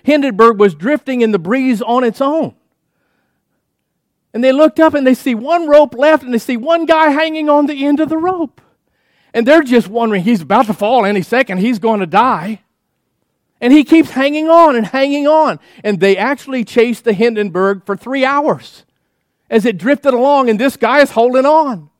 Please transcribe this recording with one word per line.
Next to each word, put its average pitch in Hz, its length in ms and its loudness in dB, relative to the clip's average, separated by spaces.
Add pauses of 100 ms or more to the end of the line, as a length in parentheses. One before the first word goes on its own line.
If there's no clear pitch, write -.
Hindenburg 233 540 2
was 202 160 2
drifting 254 460 -4
in 220 140 0
the 196 60 -2
breeze 233 420 -2
on 240 240 -2
its - 160 -4
own. 302 340 -4 (1800)
And 226 80 -6
they 262 120 2
looked 311 260 2
up 320 140 2
and 285 120 -2
they 254 100 4
see 254 200 -4
one 311 320 -4
rope 294 280 4
left 285 280 0
and 247 100 -8
they 226 60 -2
see 254 160 -6
one 320 300 -2
guy 311 240 2
hanging 311 400 -2
on 294 160 2
the 277 200 -6
end 294 140 0
of 311 80 0
the 320 100 -4
rope. 349 440 -6 (760)
And 233 120 0
they're 311 160 6
just 240 240 0
wondering, 220 340 -2
"He's 190 220 0
about 208 240 0
to 214 80 -6
fall 220 300 0
any 202 180 -2
second. 226 340 -4
He's 214 220 -2
going 214 220 -2
to 185 40 -4
die." 196 560 -2 (1000)
And 247 140 4
he 302 100 6
keeps - 280 2
hanging 294 360 -4
on 330 280 6
and 220 100 -2
hanging 285 420 -2
on. 302 320 0 (240)
And 202 160 -4
they 196 160 2
actually 254 480 -6
chased 233 400 -2
the 220 100 0
Hindenburg 196 680 -2
for 196 140 -6
three 262 260 -4
hours 269 640 -4 (640)
as 220 160 0
it 202 140 -2
drifted 269 340 0
along, 262 380 2
and 208 80 0
this 262 180 -2
guy 254 240 2
is 262 100 2
holding 247 360 0
on. 277 420 0 (100)